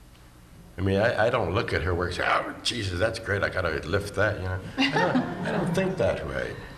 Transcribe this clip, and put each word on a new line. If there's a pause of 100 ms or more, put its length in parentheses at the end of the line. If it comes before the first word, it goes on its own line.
(760)
I
mean,
I,
I
don't
look
at
her
work
and
say,
"Oh, (100)
Jesus,
that's
great,
I
gotta
lift
that,"
you
know? (200)
I
don't, (300)
I
don't
think
that
way. (240)